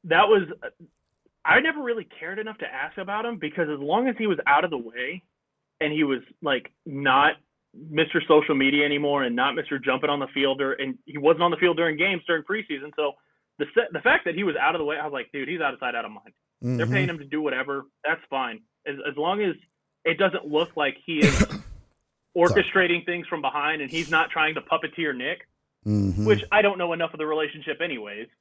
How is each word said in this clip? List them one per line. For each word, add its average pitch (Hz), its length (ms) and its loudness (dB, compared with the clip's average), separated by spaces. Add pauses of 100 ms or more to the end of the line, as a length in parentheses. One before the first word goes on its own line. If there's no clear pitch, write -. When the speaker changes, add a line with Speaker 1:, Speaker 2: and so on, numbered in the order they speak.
Speaker 1:
That 180 240 4
was, 202 140 6 (1040)
I 180 140 6
never 302 220 -2
really 233 240 -4 (140)
cared 185 180 -8
enough 214 200 -10
to 143 80 -10
ask 143 320 -10
about 202 260 -6
him 233 140 -6
because 151 340 -4
as 143 80 -6
long 180 280 0
as 240 100 -2
he 226 80 -2
was 180 200 2
out 190 180 6
of 175 60 -4
the 151 80 -4
way 123 440 -8 (580)
and 151 100 0
he 151 140 0
was, 135 160 0 (220)
like, 139 280 -2 (140)
not 139 520 4 (360)
Mister 156 560 -2
Social 151 260 6
Media 139 300 4
anymore 143 380 0
and 120 120 -2
not 131 200 2
Mister 143 240 -4
Jumping 135 320 0
on 143 100 0
the 131 140 -4
field, 135 260 0
or, 135 140 0
and 135 320 -6
he 147 100 -14
wasn't 156 280 0
on 175 60 2
the 165 60 -4
field 165 220 2
during 160 180 0
games 180 300 0
during 160 160 -2
preseason. 151 520 -8
So 147 180 -2 (460)
the 147 60 -2 (100)
se-, 214 180 4
the 160 80 -4
fact 269 260 4
that 262 80 -2
he 190 100 -2
was 165 160 0
out 156 140 4
of 175 60 -4
the 151 40 -2
way, 151 140 -2
I 147 80 -4
was 147 80 -8
like, 123 180 -8
"Dude, 135 160 -6
he's 165 140 -6
out 139 100 0
of 120 80 -14
sight, 123 140 -4
out 117 100 -4
of 107 60 -10
mind." - 240 -20 (280)
They're 120 240 -2
Speaker 2:
Mm-hmm. 120 80 -2
Speaker 1:
paying 185 160 2
him 165 80 -8
to 143 80 -14
do 151 160 -4
whatever. 135 420 -4 (220)
That's 165 140 -2 (100)
fine. 123 300 -6 (260)
As, 147 80 -6 (120)
as 143 120 -6
long 185 240 -2
as 185 120 0 (520)
it 165 120 2
doesn't 185 280 2
look 151 300 0
like 143 280 0
he 165 140 -4
is - 260 6 (460)
Speaker 2:
<coughs> - 460 -14
Speaker 1:
orchestrating 175 680 4
things 175 220 -6
from 156 160 -6
behind 151 400 -2
and 131 80 -8
he's 165 200 -4
not 165 200 2
trying 156 240 0
to 143 80 -4
puppeteer 156 520 -2
Nick, 135 260 -6 (460)
Speaker 2:
Mm-hmm. 101 380 2
Speaker 1:
which 104 260 4
I 208 120 6
don't 202 160 2
know 175 160 -2
enough 165 180 -4
of 165 60 -14
the 156 80 -4
relationship 156 560 -4
anyways. 110 460 -8 (120)